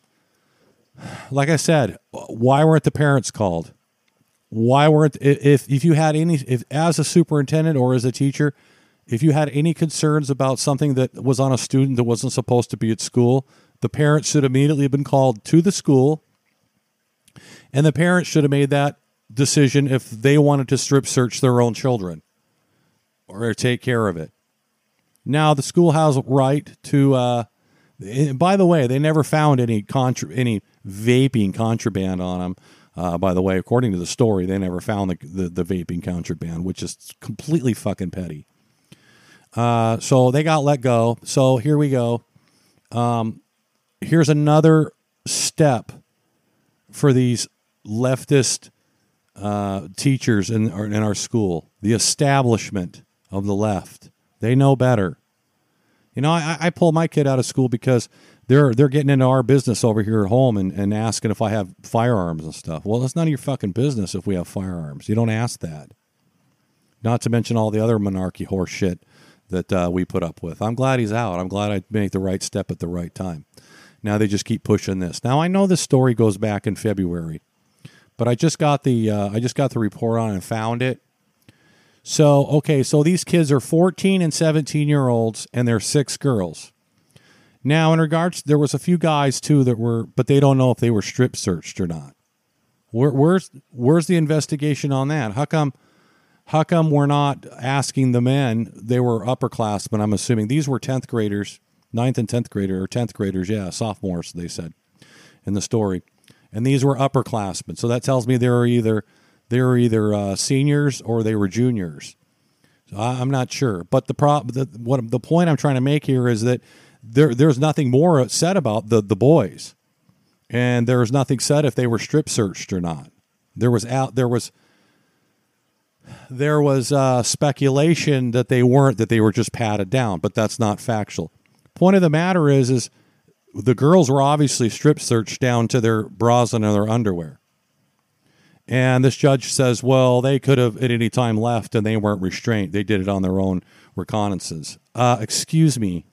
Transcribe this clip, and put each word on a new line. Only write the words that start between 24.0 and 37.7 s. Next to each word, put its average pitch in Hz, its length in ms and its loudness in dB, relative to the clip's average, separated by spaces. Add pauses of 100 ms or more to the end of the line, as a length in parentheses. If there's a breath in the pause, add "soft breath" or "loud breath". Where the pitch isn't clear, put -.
of 87 100 -2
it. 80 140 -10 (920)
Now, 151 300 2
the 139 80 0
school 175 300 2
has 151 220 2
a 131 60 2
right 135 600 0
to, 139 320 2
uh, 123 280 0 (600)
and 131 320 -2
by 180 180 2
the 190 120 4
way, 165 180 2
they 127 140 0
never 156 240 2
found 151 360 2
any 117 220 0
contra-, 127 520 -4
any 120 280 -2 (260)
vaping 110 640 0
contraband 98 640 -4
on 90 220 -6
'em. 92 140 -8 (400 soft breath)
Uh, 85 200 -4
by 90 200 -2
the 92 80 2
way, 95 160 0
according 120 320 0
to 92 80 -2
the 87 80 -6
story, 101 400 0
they 95 100 -2
never 90 240 -4
found 101 300 -4
the, 85 100 -6
the, 90 420 -6
the - 0 -
vaping 87 400 -6
contraband, 85 640 -8
which 92 160 -8
is - 380 -14
completely 127 560 -4